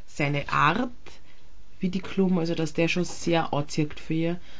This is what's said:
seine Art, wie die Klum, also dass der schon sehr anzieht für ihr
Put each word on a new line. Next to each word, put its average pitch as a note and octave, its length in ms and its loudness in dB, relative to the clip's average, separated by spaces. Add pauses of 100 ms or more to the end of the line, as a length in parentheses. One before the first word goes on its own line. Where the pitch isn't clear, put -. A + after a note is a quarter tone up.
seine C#3+ 420 -2
Art, E3 400 2 (880)
wie F#3 100 0
die F#3 120 0
Klum, F#3 360 2
also E3 180 0
dass D#3+ 180 0
der E3 140 4
schon F3+ 180 2
sehr E3 480 0
anzieht D3 460 0
für - 140 -4
ihr E3 260 0 (200)